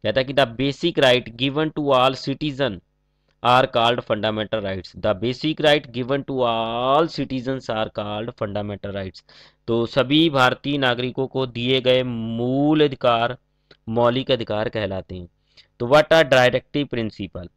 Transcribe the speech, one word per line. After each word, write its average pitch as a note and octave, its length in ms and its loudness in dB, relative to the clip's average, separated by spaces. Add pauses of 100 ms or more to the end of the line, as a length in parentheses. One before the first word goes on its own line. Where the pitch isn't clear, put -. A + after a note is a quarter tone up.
कहता A2 180 0
है C3 40 -2
कि C3+ 80 -8
"The C3 140 4
basic C#3 500 -2
right B2+ 380 4
given C#3 440 -2
to D3+ 40 -4 (100)
all C3 360 2
citizen C3 500 -4 (640)
are B2+ 220 6 (100)
called A#2+ 240 2
fundamental G#2+ 600 -2
rights। F#2+ 440 -8
The G2+ 180 0
basic C3 320 -4
right D3 300 2
given B2+ 380 -4
to C3+ 160 -6
all A#2+ 680 0 (120)
citizens C3 500 -6
are A2 200 -4 (100)
called G#2+ 340 -8 (100)
fundamental G2+ 520 -8
rights।" F#2+ 300 -10 (420)
तो A#2 180 0
सभी C#3 440 2
भारतीय C3+ 480 0
नागरिकों B2+ 500 -2
को C3 180 -4
दिए B2 360 -2
गए B2+ 220 4
मूल B2+ 800 0
अधिकार B2 540 0 (520)
मौलिक A#2+ 420 2
अधिकार A2 380 -2
कहलाते F#2+ 460 -6
हैं। F2 120 -12 (520)
तो A#2+ 80 -4
what D3+ 200 6
are D#3+ 220 4
directive C3 640 2
principle? G2 640 -6